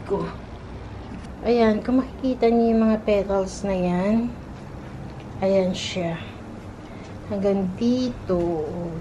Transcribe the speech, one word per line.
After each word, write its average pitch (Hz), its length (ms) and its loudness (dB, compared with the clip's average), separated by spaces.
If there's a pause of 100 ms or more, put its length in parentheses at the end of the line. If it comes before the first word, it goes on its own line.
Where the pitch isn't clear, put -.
ko. 180 240 -2 (1120)
Ayan, 226 400 4
kung 254 240 2
makikita 247 480 2
niyo 233 160 6
yung 226 160 6
mga 220 160 4
petals 196 640 2
na 196 80 2
yan. 190 560 2 (1120)
Ayan 190 320 4
siya. 170 480 -4 (1120)
Hanggang 196 400 2
dito, 240 640 2 (240)
oh, 170 380 -6